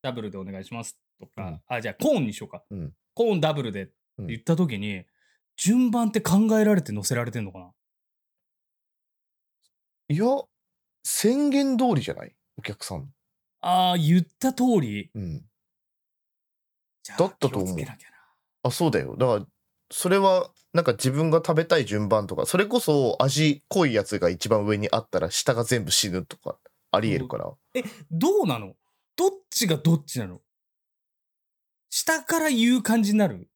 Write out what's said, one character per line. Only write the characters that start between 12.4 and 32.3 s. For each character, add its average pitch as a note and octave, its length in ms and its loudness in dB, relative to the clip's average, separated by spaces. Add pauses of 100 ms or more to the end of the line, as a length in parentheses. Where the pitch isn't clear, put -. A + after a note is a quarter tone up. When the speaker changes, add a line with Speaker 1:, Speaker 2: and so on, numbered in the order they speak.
Speaker 2:
お A2 60 -16
客 - 220 -10
さ G2 100 -10
ん。 C#3 180 -12 (480)
Speaker 1:
あ F3+ 360 2
ー、 D#3 120 2
言 F3+ 120 6
っ - 20 0
た - 300 -2
通 B3+ 120 0 (160)
り？ G#2 340 -6
Speaker 2:
う G#3 60 -8
ん。 E3 240 -8 (1600)
Speaker 1:
じ - 100 -18
ゃ - 40 -14
あ、 - 20 -12
Speaker 2:
だ E3+ 80 4
っ F#3 120 -8
た C#3 100 0
と - 100 -4
思 F#2+ 60 -2
う。 - 20 -6
Speaker 1:
気 F#2 60 -6
を - 20 -6
つ - 20 -6
け D2+ 80 -6
な - 120 -16
き - 100 -20
ゃ - 40 -20
な。 - 60 -20 (480)
Speaker 2:
あ、 B2+ 60 0
そ E3 180 0
う - 20 2
だ G2 100 0
よ。 B1 160 -8
だ C3 100 2
か A2+ 140 2
ら、 G2 60 -14 (440)
そ - 180 -6
れ F#3+ 100 4
は、 F#3 340 2 (200)
な E3+ 100 2
ん - 20 0
か C3 80 2
自 B2+ 180 0
分 D#3 200 0
が D#3+ 80 4
食 E3 160 0
べ D#3+ 100 2
た E3 140 2
い C3+ 60 0
順 G#2 240 -2
番 G#2 180 2
と F#2 80 -8
か、 - 120 -2
そ - 100 -2
れ F#3+ 100 4
こ A#3 140 -2
そ C#3 400 2
味 C#3+ 480 2
濃 F#3 180 2
い B2+ 60 2
や G#2 120 2
つ G#2 140 -4
が F2 120 2
一 F2+ 180 -6
番 G#2+ 160 2
上 G#2 140 0
に G#2 120 -2
あ - 80 2
っ A2+ 100 -6
た F2+ 120 -2
ら E2+ 100 -2
下 - 240 0
が A#2 100 0
全 A2+ 200 0
部 D#2 60 -4
死 G2 200 0
ぬ F2+ 140 -4
と - 140 -20
か、 - 200 -12 (340)
あ G2+ 80 2
り A2 120 0
え E2+ 60 0
る C2 100 -6
か A#1+ 80 -8
ら。 - 80 -8
Speaker 1:
そ - 140 -12 (160)
う。 C4 40 -2
え、 B3+ 60 -6 (260)
ど E4+ 340 2
う - 20 0
な B2+ 120 -2
の？ G2 160 -14 (420)
ど F4+ 120 2
っ - 20 2 (200)
ち - 160 -2
が E3 100 2
ど E3 180 4
っ D3 100 -2
ち - 140 -10
な A2 80 -6
の？ F2+ 140 -16 (1500)
下 D#4+ 340 0
か E4 160 0